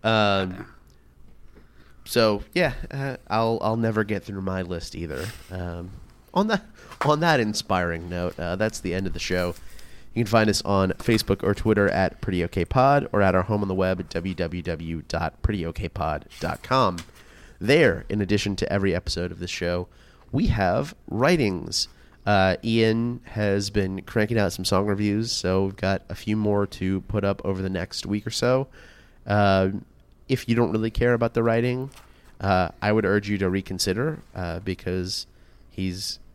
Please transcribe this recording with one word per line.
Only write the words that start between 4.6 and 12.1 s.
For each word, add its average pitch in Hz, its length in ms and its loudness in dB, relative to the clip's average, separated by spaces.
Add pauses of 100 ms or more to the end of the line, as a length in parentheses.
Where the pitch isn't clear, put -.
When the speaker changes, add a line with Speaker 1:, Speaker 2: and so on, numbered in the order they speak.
Speaker 1:
list 87 340 -8
either. 80 300 -6 (260)
Um, 87 380 -8 (440)
on 208 140 2
that, 208 160 4 (380)
on 151 180 4
that 160 180 6
inspiring 90 720 0
note, 87 320 -4
uh, 87 160 -2
that's 98 240 -2
the 87 140 -4
end 95 120 -2
of 87 60 -2
the 90 80 -4
show. 90 340 0 (600)
You 117 100 2
can 101 60 -4
find 110 200 6
us - 120 0
on 95 300 2
Facebook - 520 0
or 101 100 2
Twitter 104 340 2
at - 320 0